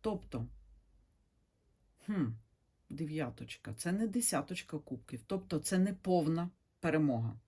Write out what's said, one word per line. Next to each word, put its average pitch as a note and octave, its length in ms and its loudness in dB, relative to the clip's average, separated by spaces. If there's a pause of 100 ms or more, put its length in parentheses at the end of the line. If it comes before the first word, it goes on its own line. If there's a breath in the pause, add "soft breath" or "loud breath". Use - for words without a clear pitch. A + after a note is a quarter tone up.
Тобто, C3+ 460 -4 (1600)
хм, G3 180 0 (680)
дев'яточка, C#3+ 840 -6
це F3 180 -2
не G#3+ 140 2
десяточка F3+ 720 -2
кубків, B2 480 -10
тобто A#2+ 320 -2
це F#3 200 2
не F#3+ 160 4
повна F3 560 2 (300)
перемога. C#3 560 2 (120)